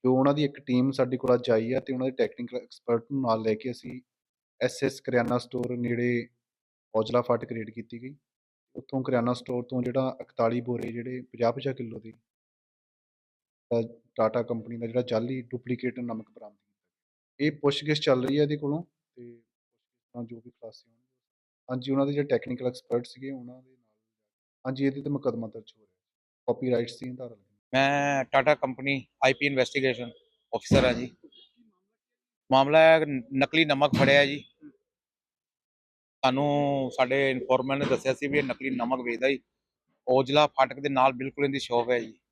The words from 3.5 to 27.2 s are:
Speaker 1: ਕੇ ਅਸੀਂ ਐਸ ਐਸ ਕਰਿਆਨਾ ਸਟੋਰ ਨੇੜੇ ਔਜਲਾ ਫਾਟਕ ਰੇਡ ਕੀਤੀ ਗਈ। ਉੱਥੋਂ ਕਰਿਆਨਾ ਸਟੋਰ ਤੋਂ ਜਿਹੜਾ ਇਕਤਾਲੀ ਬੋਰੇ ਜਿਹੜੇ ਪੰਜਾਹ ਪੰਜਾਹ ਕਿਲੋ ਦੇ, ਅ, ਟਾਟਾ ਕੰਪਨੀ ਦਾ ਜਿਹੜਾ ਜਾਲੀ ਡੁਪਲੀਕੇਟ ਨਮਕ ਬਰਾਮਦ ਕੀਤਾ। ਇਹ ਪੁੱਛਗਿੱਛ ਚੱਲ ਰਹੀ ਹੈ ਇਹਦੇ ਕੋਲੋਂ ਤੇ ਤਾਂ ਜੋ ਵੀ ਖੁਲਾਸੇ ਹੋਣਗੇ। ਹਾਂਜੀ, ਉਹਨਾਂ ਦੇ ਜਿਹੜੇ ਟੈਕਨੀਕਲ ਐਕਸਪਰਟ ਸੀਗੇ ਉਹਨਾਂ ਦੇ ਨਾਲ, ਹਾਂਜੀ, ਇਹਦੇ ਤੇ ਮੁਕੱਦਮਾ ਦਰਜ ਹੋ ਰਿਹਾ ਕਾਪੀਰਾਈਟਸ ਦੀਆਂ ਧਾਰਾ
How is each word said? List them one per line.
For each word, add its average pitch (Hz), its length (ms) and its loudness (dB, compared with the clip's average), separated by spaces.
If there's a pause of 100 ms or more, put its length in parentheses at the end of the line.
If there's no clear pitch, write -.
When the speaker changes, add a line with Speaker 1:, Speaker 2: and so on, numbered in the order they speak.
Speaker 1:
ਕੇ 117 160 -6
ਅਸੀਂ 127 300 -12 (640)
ਐਸ 127 220 -2
ਐਸ 135 160 -2
ਕਰਿਆਨਾ 120 380 0
ਸਟੋਰ 120 380 -6
ਨੇੜੇ 120 520 -2 (680)
ਔਜਲਾ 110 280 2
ਫਾਟਕ 120 300 -2
ਰੇਡ 110 180 -8
ਕੀਤੀ 117 320 -14
ਗਈ। 139 140 -16 (600)
ਉੱਥੋਂ 131 260 -6
ਕਰਿਆਨਾ 123 300 0
ਸਟੋਰ 123 320 -6
ਤੋਂ 123 180 -4
ਜਿਹੜਾ 127 380 -2
ਇਕਤਾਲੀ 117 400 0
ਬੋਰੇ 120 320 -6
ਜਿਹੜੇ 123 280 -10
ਪੰਜਾਹ 117 320 -2
ਪੰਜਾਹ 131 220 -4
ਕਿਲੋ 110 260 -10
ਦੇ, 110 120 -20 (1700)
ਅ, 113 40 0 (320)
ਟਾਟਾ 113 280 0
ਕੰਪਨੀ 117 340 -8
ਦਾ 117 100 -8
ਜਿਹੜਾ 120 160 -2
ਜਾਲੀ 120 400 -2
ਡੁਪਲੀਕੇਟ 123 560 -6
ਨਮਕ 113 320 -10
ਬਰਾਮਦ 104 240 -20
ਕੀਤਾ। - 240 -20 (600)
ਇਹ 151 120 0
ਪੁੱਛਗਿੱਛ 147 480 0
ਚੱਲ 127 260 2
ਰਹੀ 139 120 0
ਹੈ 151 40 4
ਇਹਦੇ 147 140 0
ਕੋਲੋਂ 147 280 -4 (300)
ਤੇ 120 280 -20 (720)
ਤਾਂ 120 120 -10
ਜੋ 117 120 -14
ਵੀ 117 140 -20
ਖੁਲਾਸੇ 113 400 -20
ਹੋਣਗੇ। 117 180 -20 (640)
ਹਾਂਜੀ, 127 220 -4
ਉਹਨਾਂ 139 140 2
ਦੇ 143 60 -2
ਜਿਹੜੇ 143 160 -2
ਟੈਕਨੀਕਲ 123 380 -2
ਐਕਸਪਰਟ 120 400 -4
ਸੀਗੇ 135 240 -14
ਉਹਨਾਂ 127 320 -16
ਦੇ 127 80 -20
ਨਾਲ, - 140 -20 (840)
ਹਾਂਜੀ, 135 180 -4
ਇਹਦੇ 139 180 -2
ਤੇ 147 80 -6
ਮੁਕੱਦਮਾ 113 380 -4
ਦਰਜ 110 300 -18
ਹੋ - 40 -20
ਰਿਹਾ - 140 -20 (500)
ਕਾਪੀਰਾਈਟਸ 120 520 -2
ਦੀਆਂ 127 160 -12
ਧਾਰਾ 123 200 -14